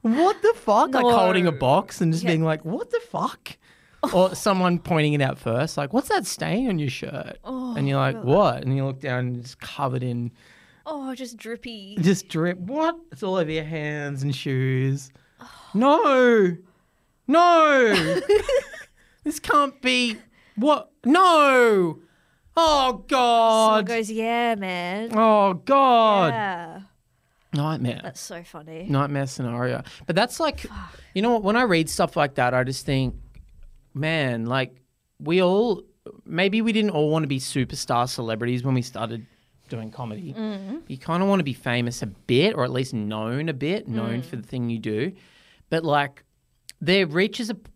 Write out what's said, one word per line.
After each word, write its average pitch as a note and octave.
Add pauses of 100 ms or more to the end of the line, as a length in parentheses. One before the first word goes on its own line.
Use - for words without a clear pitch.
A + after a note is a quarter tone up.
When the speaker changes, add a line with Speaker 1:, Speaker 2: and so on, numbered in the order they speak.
Speaker 1:
What D#4+
the A4+
fuck?" B3+
Like, B3+
holding F#3
a E3+
Speaker 2:
No. C#3
Speaker 1:
box C#3+
and E3
just E3
Speaker 2:
Yeah. F3
Speaker 1:
being D#3+
like, D#3+
"What C4+
the A#4 (100)
fuck?" - (560)
Or F#3
someone F3+
pointing D#3
it D3
out C#3
first, B2
like, C#3+
"What's B3
that G4
stain F#3+
on F#3
your D3
shirt?" -
Speaker 2:
Oh, B3+
Speaker 1:
And C#3
you're C#3
like, C3+
Speaker 2:
God. A3
Speaker 1:
"What?" C#3
And C3
you C3+
look C3+
down B2+
and B2
it's A#2+
covered C3
in A#2+ (560)
Speaker 2:
Oh, C#4
just A#3+
drippy. A3
Speaker 1:
just F#3
drip. F3
"What?" D4+ (160)
It's -
all F#3
over E3
your D#3+
hands D3+
and C#3
shoes. C3 (300)
<sighs> -
No. B3 (720)
No. C4+
Speaker 2:
<laughs> - (920)
Speaker 1:
This D#4
can't C#4+
be. B3 (360)
What? D4 (160)
No. C4 (580)
Oh, C#4+
God. A#3
Speaker 2:
Someone G#3+
goes, A3+
"Yeah, A#3
man." F#3+
Speaker 1:
Oh, G#3+ (100)
God. A#3
Speaker 2:
Yeah. F3+ (720)
Speaker 1:
Nightmare. C#3+
Speaker 2:
That's -
so F3
funny. D#3+
Speaker 1:
Nightmare C#3+
scenario. B2 (240)
But E3+
that's G#3
like, D#4
Speaker 2:
Fuck. - (140)
Speaker 1:
you F#3+
know A#3
what? A3+
When G3+
I B3
read E3+
stuff -
like D3
that, B2
I B2+
just C3
think, C3+ (800)
man, C3+
like, C3 (440)
we E3
all, G3 (420)
maybe F#3+
we A3+
didn't G#3
all D3+
wanna D#3
be C#3
superstar B2+
celebrities A#2+
when C3+
we B2+
started A2+ (420)
doing A2+
comedy. C3+
Speaker 2:
Mm. G#3+
Speaker 1:
You C#3
kinda E3+
wanna G3
be C#3
famous A#2+
a C3+
bit, C3
or D3
at B2+
least C3
known A2
a D#3
bit, D#3
known A2+
Speaker 2:
Mm. B2+
Speaker 1:
for B2+
the A2+
thing B2
you A#2
do. A2 (580)
But, E3
like, C#3+ (560)
there F#3
reaches F#3+
a G#3+ (200)